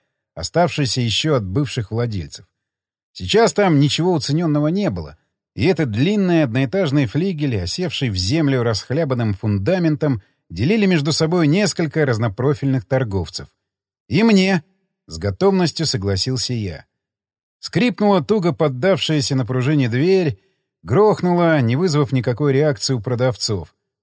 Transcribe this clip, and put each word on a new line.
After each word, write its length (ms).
оставшейся 640
ещё 340
от 100
бывших 460
владельцев. 540
Сейчас 400
там 260
ничего 340
уценённого 540
не 220
было, 280
и 100
этот 240
длинный 540
одноэтажный 640
флигель, 560
осевший 480
в 80
землю 440
расхлябанным 720
фундаментом, 880
делили 360
между 280
собой 340
несколько 580
разнопрофильных 800
торговцев. 640
«И 140
мне», — 400
с 100
готовностью 680
согласился 680
я. 320
Скрипнула 640
туго 300
поддавшаяся 840
на 100
пружине 420
дверь, 520
грохнула, 800
не 160
вызвав 340
никакой 420
реакции 400
у 60
продавцов. 720